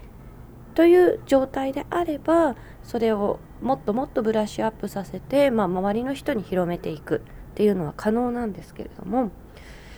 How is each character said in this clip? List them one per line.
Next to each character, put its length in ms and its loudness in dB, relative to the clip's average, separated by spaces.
と 100 6
い 180 8
う 220 4
状 220 4
態 260 -4
で 160 -8
あ 160 -2
れ 140 -4
ば、 360 4
そ 160 -6
れ 160 2
を 260 -2
も 140 0
っ 80 -4
と 100 -2
も 120 -2
っ 40 -6
と 140 -2
ブ 100 0
ラ 120 2
ッ 20 -4
シ 160 -6
ュ 40 0
ア 20 0
ッ 40 -4
プ 140 -10
さ 180 -8
せ 140 -10
て、 320 2
ま 140 2
あ、 20 2
周 280 0
り 100 -2
の 100 -4
人 180 -4
に 120 -4
広 240 0
め 100 -2
て 120 -6
い 100 -8
く 220 -4
っ 40 -16
て 100 0
い 60 6
う 40 2
の 120 -4
は 100 -8
可 160 -2
能 180 0
な 160 -4
ん 60 -6
で 100 -14
す 100 -20
け 120 -12
れ 120 -14
ど 80 -16
も、 280 -2